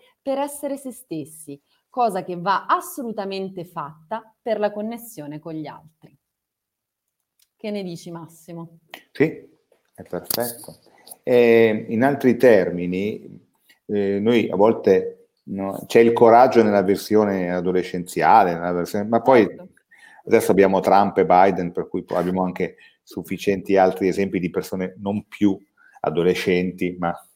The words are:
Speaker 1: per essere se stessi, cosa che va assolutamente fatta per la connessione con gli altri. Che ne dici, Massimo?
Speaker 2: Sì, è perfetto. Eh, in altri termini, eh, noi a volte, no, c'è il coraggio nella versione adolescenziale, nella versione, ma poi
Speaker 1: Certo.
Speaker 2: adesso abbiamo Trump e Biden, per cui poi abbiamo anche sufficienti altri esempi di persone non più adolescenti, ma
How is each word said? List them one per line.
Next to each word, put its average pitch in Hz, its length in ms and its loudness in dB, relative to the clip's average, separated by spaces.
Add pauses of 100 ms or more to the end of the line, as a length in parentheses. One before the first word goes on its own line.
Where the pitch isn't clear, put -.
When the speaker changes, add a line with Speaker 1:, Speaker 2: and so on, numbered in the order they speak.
(200)
Speaker 1:
per 277 200 -6
essere 277 380 -8
se 269 140 -14
stessi, 151 720 -14 (280)
cosa 202 340 -2
che 185 140 -10
va 180 280 -2
assolutamente 196 1000 -6
fatta 175 760 -14
per 220 180 -4
la 208 120 -2
connessione 208 680 -12
con 160 160 -14
gli 156 140 -12
altri. - 500 -20 (1400)
Che 214 160 -12
ne 208 120 -8
dici, 175 280 -14
Massimo? 165 680 -18 (320)
Speaker 2:
Sì, - 140 0 (720)
è 92 80 -20
perfetto. 113 720 -8 (480)
Eh, 117 640 4
in 113 140 0
altri 135 340 2
termini, 92 1040 0 (460)
eh, 101 320 -2
noi 113 300 2
a - 60 -4
volte, 98 720 2 (160)
no, 98 420 -8
c'è 120 120 4
il 117 140 6
coraggio 117 480 6
nella 104 220 4
versione 98 680 0
adolescenziale, 90 1000 0
nella 85 180 -6
versione, 87 340 -6
ma 113 160 -2
poi 120 260 6
Speaker 1:
Certo. - 200 -14 (600)
Speaker 2:
adesso 107 240 2
abbiamo 95 300 4
Trump 98 360 2
e 95 80 2
Biden, 90 460 2
per 87 160 -8
cui 92 160 -8
poi - 160 -6
abbiamo 92 240 -2
anche 90 320 -6 (260)
sufficienti 98 720 -6
altri 95 320 2
esempi 92 320 -2
di 85 120 -4
persone 92 480 -8
non 101 280 -6
più 98 300 0 (440)
adolescenti, 90 960 -2
ma 87 140 -4 (220)